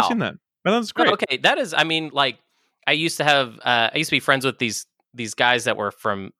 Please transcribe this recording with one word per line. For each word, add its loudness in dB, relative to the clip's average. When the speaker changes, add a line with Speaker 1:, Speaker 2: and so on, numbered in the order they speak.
Speaker 1:
wow. 2
Speaker 2:
seen 0
that. -4
But 2
that's -2
Speaker 1:
Oh, 2
Speaker 2:
great. 4
Speaker 1:
okay, -2
that 2
is, -4
I 2
mean, -2
like, -2
I 4
used -2
to -2
have, 2
uh, 2
I -4
used -2
to 0
be 2
friends 0
with 0
these, -4
these -10
guys 2
that 0
were -2
from -6